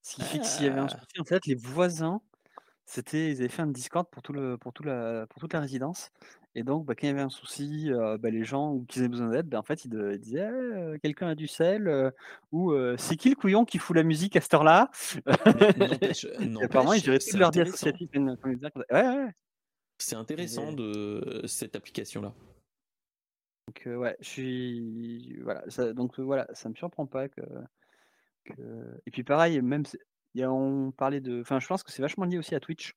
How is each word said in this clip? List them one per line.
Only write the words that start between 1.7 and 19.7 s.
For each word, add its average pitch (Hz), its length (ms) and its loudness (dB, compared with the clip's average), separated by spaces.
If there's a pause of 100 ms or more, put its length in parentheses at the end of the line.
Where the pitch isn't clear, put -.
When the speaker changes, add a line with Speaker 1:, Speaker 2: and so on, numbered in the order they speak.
Speaker 1:
c'était, 156 460 -4
ils 131 80 -4
avaient 123 100 -2
fait 165 140 -6
un 156 40 0
Discord 143 420 -4
pour - 140 -20
tout - 100 -12
le, 131 240 -4
pour 123 140 -14
tout 151 120 -16
la, 117 440 -6
pour - 140 -20
toute - 120 -10
la 165 60 -2
résidence. 135 520 -6 (440)
Et 117 80 -6
donc, 147 220 -2
bah, 123 100 -4
quand - 120 -6
il - 20 0
y 139 40 0
avait 139 80 -2
un 135 80 -4
souci, 151 640 -8
heu, 110 260 0
bah, 113 140 -2
les 113 120 -2
gens 139 300 -2
ou 127 120 -4
qu'ils 127 180 -4
avaient 123 60 2
besoin 120 200 -2
d'aide, 151 200 0
bah, 117 100 -2
en 107 40 -6
fait, 156 220 -6
ils 127 40 -10
de, 104 240 -2
ils 101 60 -6
disaient : « 110 200 -6 (120)
Eh, 247 240 -6 (200)
heu, - 60 -12
quelqu'un 151 280 -4
a 160 60 -2
du 151 120 -8
sel ? » 190 420 2
heu, 135 220 2 (400)
ou, 175 220 2
heu, « 127 240 2
C'est - 200 -2
qui - 120 4
le 269 60 6
couillon 208 300 6
qui - 120 -8
fout 165 180 -2
la 160 80 8
musique 160 320 2
à 165 60 8
cette - 140 2
heure-là ? » 160 340 10 (840)
Speaker 2:
Mais 196 100 6
n'empêche, - 400 0
Speaker 1:
<laughs> - 140 -12
Et 190 100 -2 (140)
apparemment, 131 300 6
ils 208 80 6
Speaker 2:
n'empêche, - 20 -6
Speaker 1:
géraient 135 160 6
toute - 140 -2
Speaker 2:
c'est 196 60 2
Speaker 1:
leur 170 120 8
vie 170 100 4
Speaker 2:
intéressant. - 0 -
Speaker 1:
associative, 165 520 -2
une, 139 240 0
comme 135 140 -4
une, 123 120 -4
ouais, 139 280 -8
ouais. 247 400 2 (680)